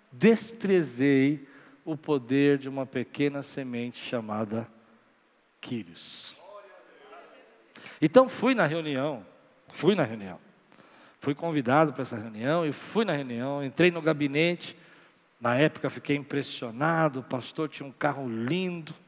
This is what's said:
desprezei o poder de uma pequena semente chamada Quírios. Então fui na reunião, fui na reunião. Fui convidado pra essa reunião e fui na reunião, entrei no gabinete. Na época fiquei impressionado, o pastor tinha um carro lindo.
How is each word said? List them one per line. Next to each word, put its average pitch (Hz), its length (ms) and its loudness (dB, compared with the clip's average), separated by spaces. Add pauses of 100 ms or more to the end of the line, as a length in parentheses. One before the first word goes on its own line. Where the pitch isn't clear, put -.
(120)
desprezei 143 1400 4 (340)
o 160 140 -6
poder 143 600 2
de 131 100 -10
uma 135 160 -6
pequena 139 580 -2
semente 123 560 -8
chamada 110 720 -4 (920)
Quírios. - 760 -12 (1700)
Então 240 260 8
fui 254 260 0
na 196 120 4
reunião, 147 580 -2 (440)
fui - 260 2
na 170 100 2
reunião. 104 340 -8 (840)
Fui 143 140 -2
convidado 151 580 2
pra 131 100 -6
essa 120 140 -8
reunião 117 500 -2
e 139 60 -2
fui - 320 -2
na 190 80 0
reunião, 139 520 -4
entrei 165 260 2
no 170 120 -4
gabinete. 151 760 0 (640)
Na 120 160 0
época 147 320 2
fiquei 143 280 -4
impressionado, 143 1040 -2
o 127 40 -8
pastor 143 460 -6
tinha 143 180 -12
um 123 40 -16
carro 139 360 -4
lindo. 160 680 -4 (140)